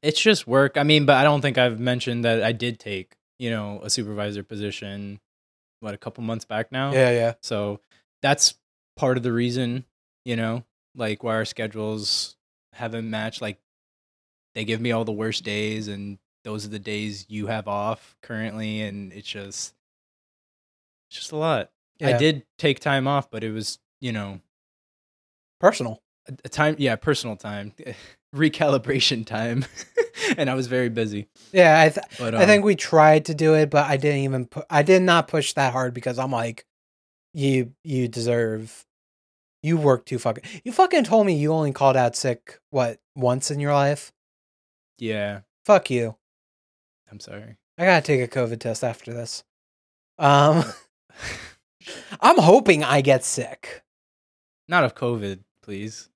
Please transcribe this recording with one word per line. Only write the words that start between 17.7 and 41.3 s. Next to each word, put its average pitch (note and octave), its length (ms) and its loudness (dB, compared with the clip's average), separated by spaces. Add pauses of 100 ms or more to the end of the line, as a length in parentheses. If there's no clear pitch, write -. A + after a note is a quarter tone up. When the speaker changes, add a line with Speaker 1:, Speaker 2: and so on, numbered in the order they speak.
Speaker 1:
currently, A2 600 -8
and G2+ 300 -10
it's G#2 160 -18
just, G2 460 -12 (1400)
it's - 100 -18
just - 140 -14
a D3+ 40 -8
lot. D#3 340 -4 (300)
I C#3 100 0
Speaker 2:
Yeah. A#2+ 60 2
Speaker 1:
did D3 280 0 (120)
take C#3+ 220 0
time C3+ 280 -2
off, C#3 220 -2
but A2 140 -10
it A2 80 -6
was, G#2+ 280 -8 (200)
you A#2+ 140 -8
know, G2 260 -8 (1200)
Speaker 2:
Personal. C3 420 2 (260)
Speaker 1:
a, C3+ 60 -10 (100)
a C3 60 -14
time, D3+ 280 0
yeah, C3 200 0
personal B2+ 400 -4
time, G#2 340 -12 (320)
<laughs> - 320 -20
recalibration C#3 920 0
time, A#2 380 -4 (360)
<laughs> A4 380 -2
and C#3+ 120 -2
I C3 60 -2
was C3 120 -4
very B2+ 220 -2
busy. G#2+ 380 -6 (260)
Speaker 2:
Yeah, E3 280 8
I D#3 80 8
th-, - 160 -4 (140)
Speaker 1:
But, A2+ 160 -2
Speaker 2:
I G#3+ 60 4
Speaker 1:
um, F#3 60 8
Speaker 2:
think G#3 180 6
we G3+ 100 4
tried D#3 500 6
to E3 80 -6
do D#3 200 2
it, D3+ 160 4
but D3 160 2
I C#3+ 100 0
didn't C#3+ 280 0
even C3 240 -2
pu-, - 220 -12
I D3+ 140 4
did F#3 200 6
not E3+ 260 4
push D3+ 240 -2
that C3+ 180 0
hard B2+ 220 -2
because B2 260 -6
I'm C3 140 -4
like, A#2 320 -6 (680)
"You, C3 380 0 (140)
you B2+ 240 -2
deserve, A2+ 760 -4 (760)
you D#3+ 160 0
work C#3 280 4
too B2 140 -6
fucking," A2+ 240 -4 (220)
you A#3+ 80 -10
fucking F4+ 320 4
told G#3 200 4
me F#3+ 80 2